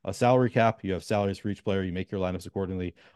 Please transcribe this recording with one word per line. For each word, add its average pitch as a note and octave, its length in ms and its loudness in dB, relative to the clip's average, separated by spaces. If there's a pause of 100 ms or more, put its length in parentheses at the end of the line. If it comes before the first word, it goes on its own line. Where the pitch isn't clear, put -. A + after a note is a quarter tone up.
a G2 80 -6
salary B2 380 4
cap, A2+ 320 2
you F#2+ 100 -2
have E2+ 120 -4
salaries G2+ 340 0
for G#2 100 -6
each G2 160 -6
player, G2 180 0
you F#2 100 -4
make F#2 180 -6
your G2 100 -4
lineups F#2 260 -4
accordingly. F#2 480 -6 (220)